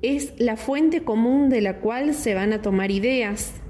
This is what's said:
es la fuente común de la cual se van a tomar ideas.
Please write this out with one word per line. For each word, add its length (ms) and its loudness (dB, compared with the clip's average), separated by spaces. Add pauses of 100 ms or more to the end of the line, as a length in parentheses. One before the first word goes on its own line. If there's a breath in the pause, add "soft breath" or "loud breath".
es 340 -2
la 180 0
fuente 480 0
común 460 2
de 120 4
la 180 -2
cual 340 0
se 220 -2
van 180 0
a 80 -2
tomar 300 0
ideas. 640 -2 (140)